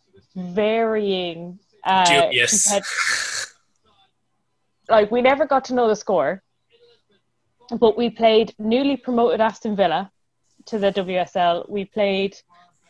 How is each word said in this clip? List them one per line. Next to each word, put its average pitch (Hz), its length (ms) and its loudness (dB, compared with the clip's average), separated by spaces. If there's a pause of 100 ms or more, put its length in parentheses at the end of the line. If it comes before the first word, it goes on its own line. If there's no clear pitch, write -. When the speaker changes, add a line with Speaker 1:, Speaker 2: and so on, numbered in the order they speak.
(360)
Speaker 1:
varying, 190 1200 -4 (240)
uh, 185 220 2
Speaker 2:
Dubious. 170 600 2
Speaker 1:
compet-, - 880 -4 (1400)
like, 214 220 4
we 247 100 0
never 269 240 2
got 262 200 0
to 254 80 -8
know 247 140 2
the 214 80 2
score, 180 460 -2 (1400)
but 220 180 4
we 240 120 0
played 226 500 2
newly 247 380 0
promoted 233 440 0
Aston 220 340 -2
Villa 185 360 0 (560)
to 220 120 -6
the 196 120 2
W 185 260 -4
S 175 180 -4
L. 175 320 0
We 202 180 -6
played 196 520 -2 (520)